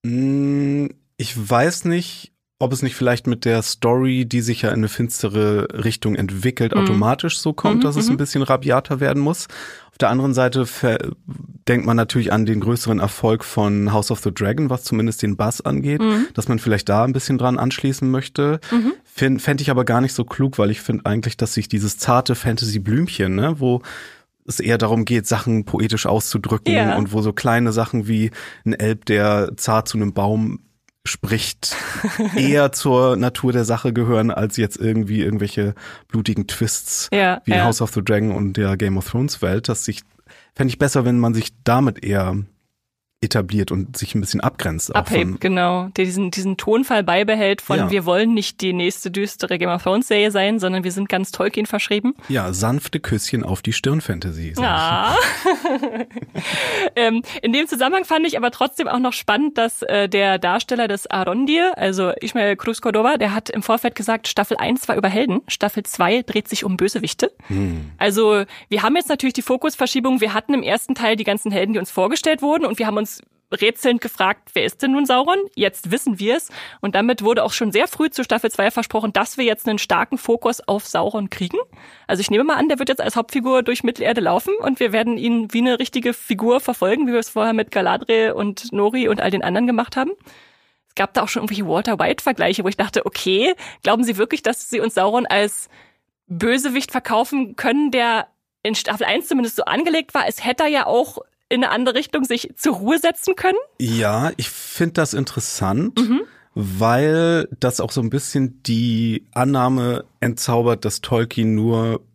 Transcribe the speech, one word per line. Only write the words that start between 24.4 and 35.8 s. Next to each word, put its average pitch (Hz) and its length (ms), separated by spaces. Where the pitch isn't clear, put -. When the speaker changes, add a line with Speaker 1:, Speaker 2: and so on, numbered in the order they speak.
Speaker 1:
es - 120
eher 117 180
darum 113 260
geht, 113 220
Sachen 110 380
poetisch - 420
auszudrücken - 680
Speaker 2:
Ja. 107 220
Speaker 1:
und 104 160
wo 107 100
so 107 120
kleine 117 400
Sachen 113 340
wie 113 240
ein 110 80
Elb, 110 320
der 104 520
zart 110 320
zu - 80
einem 101 160
Baum 107 480
spricht, - 720
Speaker 2:
<laughs> 208 320
Speaker 1:
eher 139 360
zur 127 460
Natur 123 360
der 120 120
Sache 117 280
gehören, 117 380
als 104 260
jetzt 107 200
irgendwie 107 440
irgendwelche 104 520